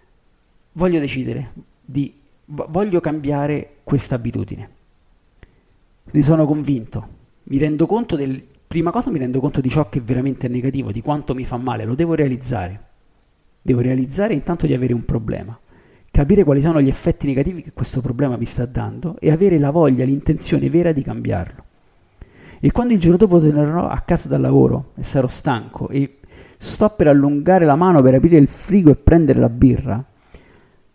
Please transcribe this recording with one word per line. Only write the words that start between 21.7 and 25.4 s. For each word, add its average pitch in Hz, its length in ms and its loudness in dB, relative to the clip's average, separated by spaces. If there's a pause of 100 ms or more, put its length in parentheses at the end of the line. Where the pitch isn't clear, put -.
E - 120 2
quando 240 220 0
il 202 60 2
giorno 170 180 4
dopo 175 220 6
tornerò 151 480 0
a - 140 -4
casa - 260 -2
dal 139 140 -2
lavoro 131 540 2
e 135 80 -12
sarò 131 240 -2
stanco 113 600 -6